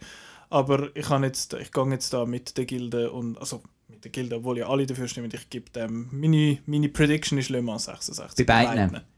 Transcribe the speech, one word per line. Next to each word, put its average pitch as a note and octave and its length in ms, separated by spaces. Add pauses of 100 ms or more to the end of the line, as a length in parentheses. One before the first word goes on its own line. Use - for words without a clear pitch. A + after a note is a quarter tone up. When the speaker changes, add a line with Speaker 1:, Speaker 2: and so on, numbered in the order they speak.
(500)
Speaker 1:
Aber C#3 460
ich D3 100
kann C#3 180
jetzt, - 300
ich - 180
gehe C3+ 200
jetzt C3 220
da B2 120
mit - 320
der C3 80
Gilde A#2+ 460
und, A#2 260
also - 240 (260)
mit - 160
der B2 80
Gilde, A#2+ 260
obwohl A#2+ 200
ja A2+ 100
alle C#3 200
dafür B2+ 200
stimmen, A#2 240
ich - 200
gebe B2 180
dem, A#2 420
meine, D3+ 540
meine D3 240
Prediction D3+ 480
ist C3 120
Le B2+ 120
Mans A2 240
sechsundsechzig. - 600
Speaker 2:
Bei A#2 200
beiden? G2+ 340 (180)